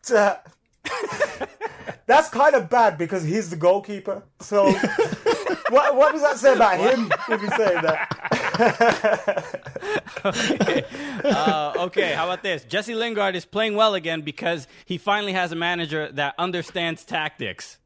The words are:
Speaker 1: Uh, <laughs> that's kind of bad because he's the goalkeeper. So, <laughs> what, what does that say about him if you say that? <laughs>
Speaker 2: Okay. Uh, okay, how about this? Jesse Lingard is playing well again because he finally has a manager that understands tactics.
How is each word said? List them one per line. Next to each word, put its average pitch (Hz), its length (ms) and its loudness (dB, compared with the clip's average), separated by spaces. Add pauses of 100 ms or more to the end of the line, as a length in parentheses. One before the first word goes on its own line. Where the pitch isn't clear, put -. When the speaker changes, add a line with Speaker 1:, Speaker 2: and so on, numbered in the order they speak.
(140)
Speaker 1:
Uh, 202 220 4 (480)
<laughs> - 1200 -8
that's 302 220 6
kind 285 260 4
of 190 140 2
bad 220 300 4
because 170 260 -4
he's 175 260 -2
the 175 60 -8
goalkeeper. 196 680 0 (180)
So, 202 320 4
<laughs> - 960 -2
what, 285 260 4
what 285 160 6
does 311 100 -2
that 285 160 2
say 262 160 6
about 196 240 4
him 226 320 2 (200)
if 214 120 -2
you 208 60 -4
say 202 320 2
that? 160 400 -2
<laughs> 202 1400 0 (600)
Speaker 2:
Okay. - 600 -2 (400)
Uh, 156 540 0
okay, 180 340 0
how 160 120 -2
about 180 180 -4
this? 180 220 -4
Jesse 202 300 -6
Lingard 208 420 -2
is 165 80 -8
playing 214 320 -2
well 214 180 4
again 165 280 -4
because 160 440 -6 (180)
he 180 140 -6
finally 202 340 -2
has 180 200 -2
a 165 40 -6
manager 165 560 -4
that 143 260 -4
understands 170 680 -6
tactics. 151 800 -8